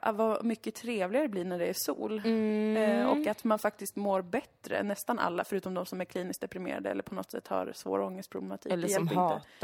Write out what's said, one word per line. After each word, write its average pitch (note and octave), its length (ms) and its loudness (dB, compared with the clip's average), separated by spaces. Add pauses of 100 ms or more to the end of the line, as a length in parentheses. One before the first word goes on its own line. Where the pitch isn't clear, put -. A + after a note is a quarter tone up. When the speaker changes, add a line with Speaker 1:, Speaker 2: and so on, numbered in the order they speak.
Speaker 1:
att A3 140 2
vad A3 300 2
mycket A3+ 300 -2
trevligare A3+ 500 0
det C#4 40 0
blir F#3 160 -2
när F3+ 140 -2
det E3+ 60 0
är F#3 120 0
sol. A3 480 -2
Speaker 2:
Mm. G#3+ 520 2
Speaker 1:
Eh, A3 320 4
och D4+ 180 2
att G#3+ 160 -2
man G#3+ 160 4
faktiskt - 360 -2
mår G3+ 260 2
bättre, - 640 -2
nästan G#3 360 -2
alla, F3 240 2
förutom F#3+ 300 -4
de F3+ 120 -2
som F#3 160 -4
är F3+ 40 -4
kliniskt F#3 360 -4
deprimerade F#3 480 -4
eller - 140 -2
på - 120 -10
något F#3+ 160 -6
sätt - 160 -8
har F#2 280 0
svår G2 260 0
ångestproblematik. F#3+ 680 -6
Speaker 2:
Eller F3 160 0
Speaker 1:
Det G3+ 60 0
Speaker 2:
som F#3+ 140 2
Speaker 1:
hjälper F#3 160 4
inte. D#3+ 120 4 (280)